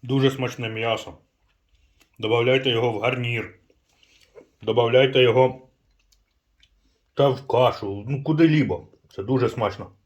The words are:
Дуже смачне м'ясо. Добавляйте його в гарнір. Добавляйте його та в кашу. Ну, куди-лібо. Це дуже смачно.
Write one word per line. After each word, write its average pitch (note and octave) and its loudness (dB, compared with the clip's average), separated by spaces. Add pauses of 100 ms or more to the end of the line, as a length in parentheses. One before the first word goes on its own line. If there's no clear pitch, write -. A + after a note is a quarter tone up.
Дуже C3+ 2
смачне A#2+ -6
м'ясо. A2 -6 (1000)
Добавляйте A#2+ 0
його A#2 0
в G#2 -6
гарнір. A#2+ -4 (1000)
Добавляйте B2 2
його B2+ 2 (1400)
та C#3 2
в C3 -6
кашу. G#2+ -2
Ну, C#3 -6
куди-лібо. D3+ 0 (220)
Це - -12
дуже B2 0
смачно. G#2 -6 (140)